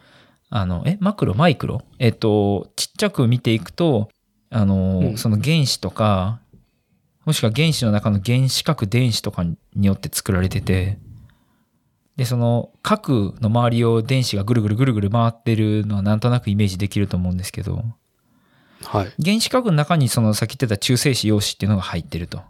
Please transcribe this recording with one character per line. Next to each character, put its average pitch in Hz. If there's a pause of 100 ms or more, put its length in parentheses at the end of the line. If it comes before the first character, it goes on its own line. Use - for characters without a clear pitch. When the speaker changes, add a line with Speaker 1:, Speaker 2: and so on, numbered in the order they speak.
(480)
Speaker 1:
あ 104
の、 92
え、 175
マ 196
ク 131
ロ、 98
マ 147
イ -
ク -
ロ？ - (160)
え 117
っ 110
と、 104
ち -
っ -
ち -
ゃ 208
く 135
見 123
て 120
い 110
く -
と、 131 (400)
あ 113
の、 95
Speaker 2:
う 92 (100)
ん。 110
Speaker 1:
そ -
の 104
原 147
子 -
と 92
か、 104 (840)
も 156
し -
く -
は 107
原 156
子 -
の 113
中 104
の 101
原 127
子 -
核 143
電 120
子 -
と 104
か - (300)
に 101
よ 98
っ -
て -
作 -
ら 92
れ 92
て -
て、 92 (1160)
で、 135
そ 123
の 120 (100)
核 135
の 113
周 120
り 117
を 117
電 127
子 113
が 101
ぐ 113
る 113
ぐ 104
る 104
ぐ 123
る 131
ぐ 104
る 98
回 117
っ -
て 117
る 107
の 104
は 98
な 104
ん 110
と 120
な 120
く -
イ 101
メ 107
ー -
ジ 92
で 98
き -
る 101
と -
思 90
う 90
ん -
で 90
す -
け -
ど、 90 (1000)
Speaker 2:
は 104
い。 98 (100)
Speaker 1:
原 202
子 -
核 254
の 202
中 147
に 135
そ -
の 107
さ 104
っ -
き -
言 -
っ -
て 131
た 104
中 -
性 139
子、 110
陽 107
子 -
っ -
て 98
い -
う -
の 107
が 95
入 -
っ -
て -
る 87
と。 -